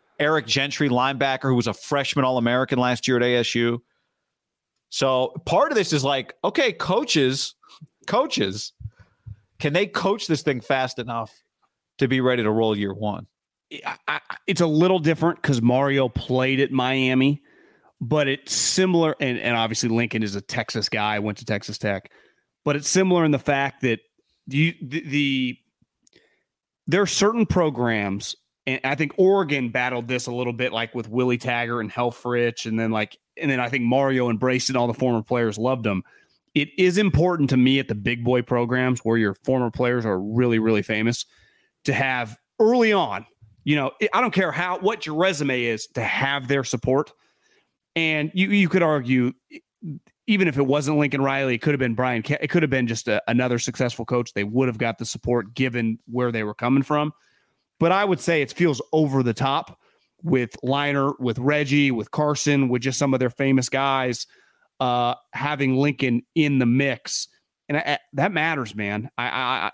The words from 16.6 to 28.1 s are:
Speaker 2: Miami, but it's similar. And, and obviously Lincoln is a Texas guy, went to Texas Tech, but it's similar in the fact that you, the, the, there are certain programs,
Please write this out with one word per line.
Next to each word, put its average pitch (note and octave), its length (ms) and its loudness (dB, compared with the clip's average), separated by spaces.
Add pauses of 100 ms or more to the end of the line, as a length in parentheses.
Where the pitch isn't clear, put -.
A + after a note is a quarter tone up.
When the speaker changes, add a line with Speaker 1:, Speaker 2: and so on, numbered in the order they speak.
Speaker 2:
Miami, C3 720 2 (600)
but C#3 260 0
it's - 260 -4
similar. E3+ 680 2
And, B2+ 180 0
and A#2+ 160 0
obviously A2+ 320 0
Lincoln A2+ 360 0
is G2+ 120 -4
a G2 60 -6
Texas - 480 -4
guy, G#2+ 300 -2
went G#2 180 -4
to - 80 -18
Texas G#2 320 -6
Tech, G2 340 -4 (540)
but D3 100 2
it's D3 140 -4
similar F3+ 340 4
in D#3 80 4
the C#3 80 2
fact C#3 420 -2
that A#2 180 0 (480)
you, D#3 340 2
the, C#3 240 -8
the, C3+ 520 0 (1300)
there F3 140 2
are G3 60 2
certain A3 380 2
programs, A2+ 920 0 (300)